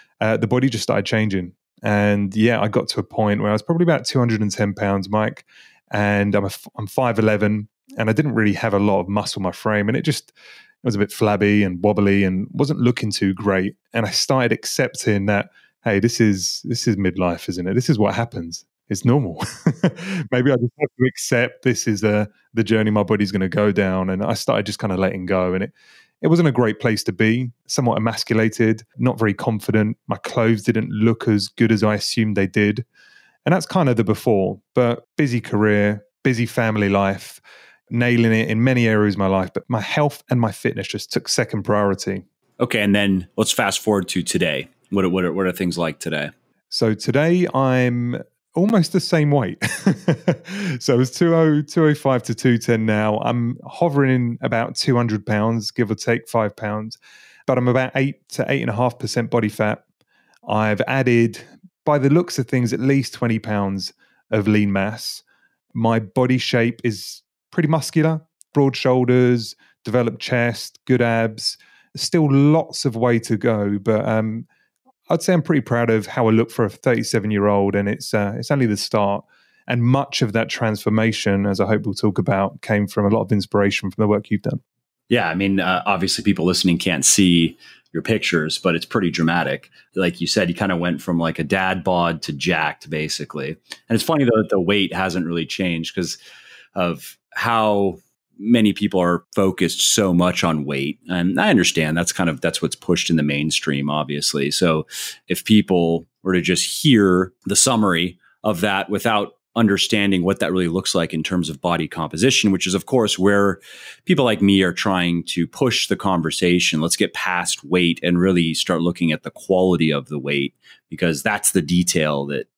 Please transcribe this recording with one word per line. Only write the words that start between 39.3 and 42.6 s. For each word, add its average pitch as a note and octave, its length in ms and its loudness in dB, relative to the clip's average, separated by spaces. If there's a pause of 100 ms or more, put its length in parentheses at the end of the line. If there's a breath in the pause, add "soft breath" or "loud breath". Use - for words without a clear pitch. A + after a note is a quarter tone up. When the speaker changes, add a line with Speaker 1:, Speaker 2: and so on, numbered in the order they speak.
Speaker 1:
But - 140 -6
my A2+ 140 -2
health - 480 -2
and B2+ 100 0
my A2 140 0
fitness A#2 340 -4
just - 240 -10
took - 160 -4
second A2 360 -2
priority. G2+ 600 0 (380)